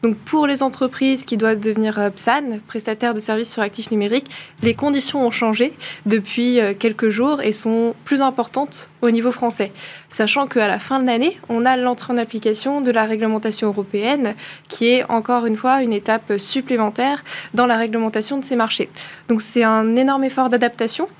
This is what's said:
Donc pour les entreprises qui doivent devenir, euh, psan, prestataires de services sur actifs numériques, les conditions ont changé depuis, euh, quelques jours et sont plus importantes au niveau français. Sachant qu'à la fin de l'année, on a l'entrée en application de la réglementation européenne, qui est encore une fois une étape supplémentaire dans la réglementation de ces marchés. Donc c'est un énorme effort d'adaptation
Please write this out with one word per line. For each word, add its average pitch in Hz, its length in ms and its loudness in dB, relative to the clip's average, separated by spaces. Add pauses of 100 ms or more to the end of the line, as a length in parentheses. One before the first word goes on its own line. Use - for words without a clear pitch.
Donc 220 120 2
pour 311 300 0
les 277 160 0
entreprises 262 640 0
qui 233 120 -4
doivent 220 220 2
devenir, 214 400 0
euh, 202 100 2
psan, 233 600 -2
prestataires 226 440 -4
de 214 60 -4
services 214 340 -2
sur - 80 -4
actifs 208 300 -4
numériques, 220 400 0 (320)
les 226 120 4
conditions 277 520 0
ont 233 60 0
changé 233 400 0 (340)
depuis, 233 540 2
euh, 202 180 2
quelques 220 300 0
jours 262 340 0
et 214 80 0
sont 226 540 0
plus 277 180 2
importantes 262 680 -2 (140)
au 240 80 4
niveau 233 220 2
français. 214 400 -2 (380)
Sachant 254 360 0
qu'à 214 220 2
la 196 100 0
fin 269 220 -2
de 254 60 2
l'année, 254 420 2
on 233 180 0
a 262 100 4
l'entrée 247 360 -2
en 240 60 2
application 226 640 -2
de 247 100 2
la 220 120 4
réglementation 220 600 0
européenne, 214 720 -2 (320)
qui - 180 -2
est 247 240 4
encore 233 340 0
une 220 120 0
fois 262 260 2
une 233 100 0
étape 214 460 0
supplémentaire 254 840 -2 (280)
dans 247 140 4
la 240 100 2
réglementation 226 640 -2
de 269 60 -6
ces 262 100 -2
marchés. 226 340 0 (380)
Donc 220 160 0
c'est 240 220 2
un 220 320 2
énorme 269 260 2
effort 262 280 0
d'adaptation 240 580 0 (120)